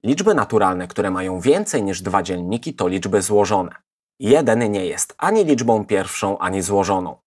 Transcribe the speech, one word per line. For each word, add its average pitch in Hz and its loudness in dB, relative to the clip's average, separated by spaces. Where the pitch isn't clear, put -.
Liczby 180 2
naturalne, 95 0
które 98 -4
mają 92 -4
więcej 147 2
niż 95 -4
dwa 95 0
dzielniki, 92 -6
to 90 -2
liczby 95 0
złożone. 101 2
Jeden 117 2
nie 95 -2
jest - -6
ani 202 2
liczbą 117 2
pierwszą, 98 -2
ani 92 -4
złożoną. 92 -2